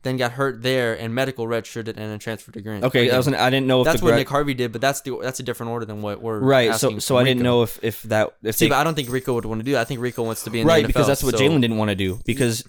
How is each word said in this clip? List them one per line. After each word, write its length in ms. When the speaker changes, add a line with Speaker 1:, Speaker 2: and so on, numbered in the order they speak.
Speaker 1:
then 120
got 180
hurt 280
there, 360
and 160
medical 320
redshirted, 440
and 80
then 220
transferred 340
to 80
Grant 240
Speaker 2:
Okay, 220
Speaker 1:
again. 80
Speaker 2:
I 20
was, 100
I 220
didn't 180
know 140
if 40
Speaker 1:
That's 140
Speaker 2:
the 60
Speaker 1:
what 60
Speaker 2:
gra- 80
Speaker 1:
Nick 100
Harvey 240
did, 180
but 80
that's 220
the, 220
that's 180
a 20
different 280
order 140
than 180
what 180
we're 180
Speaker 2:
Right, 280
so, 200
Speaker 1:
asking 140
Speaker 2:
so 140
Speaker 1:
from 60
Speaker 2:
I 40
didn't 140
Speaker 1:
Rico. 100
Speaker 2:
know 140
if, 200
if 200
that, 400
if 120
Speaker 1:
See, 120
Speaker 2:
they 20
Speaker 1:
but 80
I 80
don't 100
think 140
Rico 240
would 120
wanna 180
do 100
that. 80
I 40
think 140
Rico 240
wants 220
to 60
be 100
in 60
Speaker 2:
Right, 80
Speaker 1:
the 100
N 60
F 40
L, 60
Speaker 2:
because 60
that's 160
what 140
Speaker 1:
so 60
Speaker 2:
Jalen 180
didn't 160
wanna 180
do. 300
Because, 440